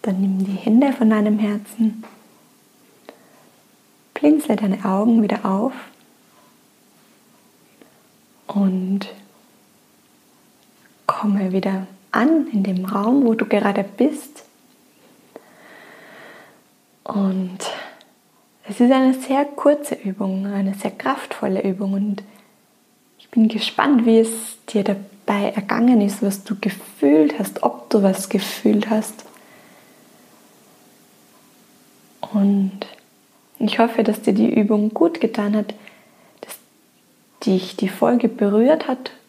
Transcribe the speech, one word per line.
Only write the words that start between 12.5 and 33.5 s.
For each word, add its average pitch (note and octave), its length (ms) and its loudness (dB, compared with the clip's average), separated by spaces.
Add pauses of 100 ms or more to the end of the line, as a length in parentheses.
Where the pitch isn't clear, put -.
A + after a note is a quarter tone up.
in G3 120 0
dem F#3 220 -4
Raum, A3 400 0
wo A3 100 2
du G#3+ 100 -2
gerade G3+ 380 0
bist. - 600 -2 (2500)
Und F#3+ 560 -4 (1080)
es G#3 120 -2
ist A#3+ 100 6
eine C4 220 4
sehr C4+ 320 -2
kurze D4 500 0
Übung, G3 500 -4
eine G3 280 -2
sehr G3 180 -6
kraftvolle - 720 -4
Übung. G3 300 -2
Und G3 300 -2 (920)
ich - 120 -20
bin A3 180 4
gespannt, A#3 580 0
wie A3+ 140 6
es A3+ 100 2 (380)
dir G3+ 160 -2
dabei G3+ 680 -4
ergangen A3+ 500 2
ist, G3+ 200 0
was G3 220 -2
du G#3 160 -6
gefühlt - 800 2
hast, - 240 -6
ob - 260 -4
du G#3 140 4
was F#3+ 240 0
gefühlt G#3 600 0
hast. G#3+ 340 -4 (3000)
Und G3 480 2 (760)